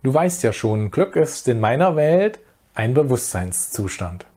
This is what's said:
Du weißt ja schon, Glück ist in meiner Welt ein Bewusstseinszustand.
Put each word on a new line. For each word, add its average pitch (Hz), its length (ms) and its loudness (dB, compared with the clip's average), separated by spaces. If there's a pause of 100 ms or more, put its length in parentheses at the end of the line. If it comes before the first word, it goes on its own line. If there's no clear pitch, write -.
Du 135 100 0
weißt 175 300 2
ja 113 100 2
schon, 107 380 -2
Glück 190 240 0
ist 156 320 0
in 120 140 0
meiner 143 340 2
Welt 175 460 2 (340)
ein 113 200 0
Bewusstseinszustand. 95 1300 -2 (100)